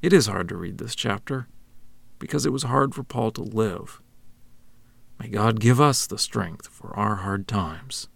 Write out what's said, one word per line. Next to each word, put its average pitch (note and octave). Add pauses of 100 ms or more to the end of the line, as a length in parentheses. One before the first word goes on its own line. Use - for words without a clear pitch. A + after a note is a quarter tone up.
It F3+
is C#3
hard F#2+
to F#2
read F2+
this A#2
chapter, B2 (720)
because C#3+
it -
was C3
hard C3+
for C#3
Paul A#2+
to -
live. G#2+ (1160)
May A2+
God A2
give A#2+
us C#3+
the G2+
strength F2+
for -
our G#2
hard G2
times. F2+